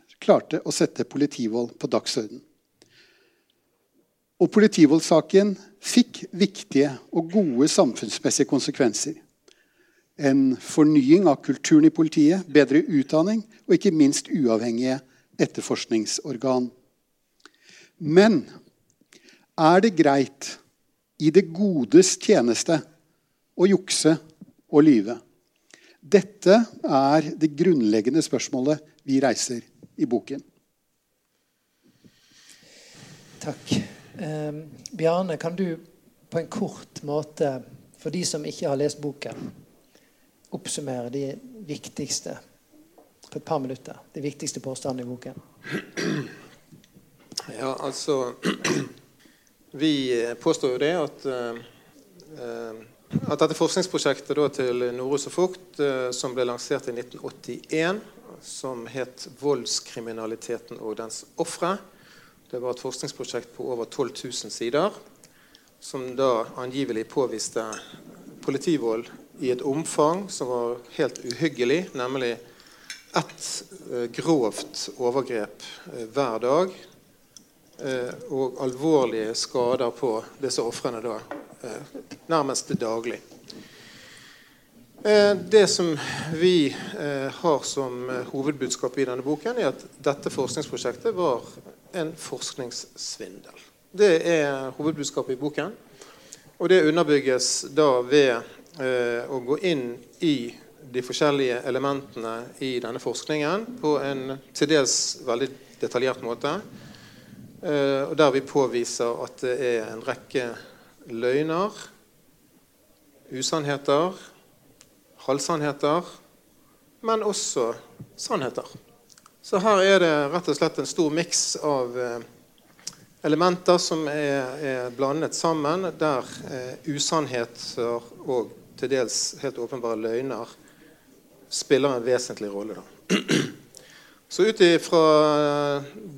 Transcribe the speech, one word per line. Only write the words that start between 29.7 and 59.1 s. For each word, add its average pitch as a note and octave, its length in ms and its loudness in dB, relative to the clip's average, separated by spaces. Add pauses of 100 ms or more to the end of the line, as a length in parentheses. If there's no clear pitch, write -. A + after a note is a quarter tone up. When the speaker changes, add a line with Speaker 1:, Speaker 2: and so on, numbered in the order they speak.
Speaker 1:
i D#3+ 100 -2
boken. B2 360 -2 (3000)
Speaker 2:
Takk. - 320 -6 (440)
Ehm, D3+ 460 -8 (260)
Bjarne, E3+ 460 0
kan E3 180 -6
du F3+ 220 -2 (520)
på E3 100 -4
en D#3+ 80 -6
kort - 560 -10
måte, D3 580 -2 (360)
for D3 160 -8
de F3 120 -2
som D3+ 200 -4
ikke D#3 240 -4
har C3+ 100 0
lest D3 220 -2
boken, C3+ 500 -10 (1040)
oppsummere B2+ 600 -8
de C#3 140 -4 (400)
viktigste, - 720 -8 (920)
på - 100 -10
et - 60 -18
par D#3 140 -2
minutter, C3 380 -10 (160)
de D3+ 80 -12
viktigste C#3+ 400 -8
påstandene B2+ 460 -8
i - 20 -10
boken? B2 300 -12 (2250)
Speaker 3:
Ja, C3 160 -4
altså, C3 600 -4 (640)
<clears throat> - 720 -20 (120)
vi D#3 120 2 (440)
påstår D3 360 0
jo B2 80 -2
det D3 160 2
at, C#3+ 260 -6
eh, A#2+ 380 -6 (760)
eh, A#2 460 -12 (420)
at D3+ 160 0
dette D#3 160 2
forskningsprosjektet D#3 800 -2
da D3 160 4
til B2 400 -2
Norhus C3 380 -4
og - 80 -16
Vogt, F#3 420 -2
eh, C3 320 -2
som B2+ 240 -6
ble B2+ 80 0
lansert B2 460 -4
i A#2+ 40 -6
nitten - 300 -12
åttién, D#3+ 800 -4 (400)
som B2 440 -12
het B2+ 400 -10 (120)